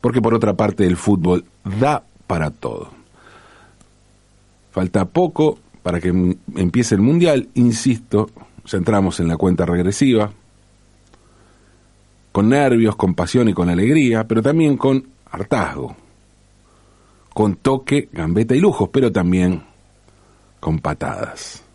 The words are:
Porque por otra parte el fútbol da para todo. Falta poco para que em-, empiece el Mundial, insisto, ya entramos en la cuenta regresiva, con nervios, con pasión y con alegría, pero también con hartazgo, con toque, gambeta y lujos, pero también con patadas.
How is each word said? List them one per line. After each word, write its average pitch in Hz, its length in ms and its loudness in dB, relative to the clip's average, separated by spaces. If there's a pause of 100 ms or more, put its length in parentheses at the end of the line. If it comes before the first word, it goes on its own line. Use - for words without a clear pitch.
Porque 120 220 0
por 113 120 2
otra 107 200 0
parte 98 320 0
el 90 100 2
fútbol 90 480 0 (200)
da 120 380 -2 (240)
para - 240 -4
todo. - 400 -12 (1800)
Falta 92 340 -2
poco 156 540 0 (240)
para 87 180 -4
que 90 80 -2
em-, 90 280 2 (200)
empiece 101 380 0
el 95 60 2
Mundial, 147 540 2
insisto, 113 760 0 (340)
ya - 140 -6
entramos 95 420 0
en 85 80 0
la 82 80 -2
cuenta 90 300 0
regresiva, 104 640 0 (2000)
con 101 160 2
nervios, 120 480 2
con 92 180 0
pasión 110 340 0
y 95 60 0
con 87 140 0
alegría, 113 560 0
pero 113 180 -2
también 147 340 2
con 135 280 0 (260)
hartazgo, 73 680 -6 (1400)
con 101 220 0
toque, 135 560 -2
gambeta 92 420 0
y 143 60 4
lujos, 170 320 2
pero 127 180 2
también 90 540 0 (960)
con - 180 -4
patadas. - 840 -10 (120)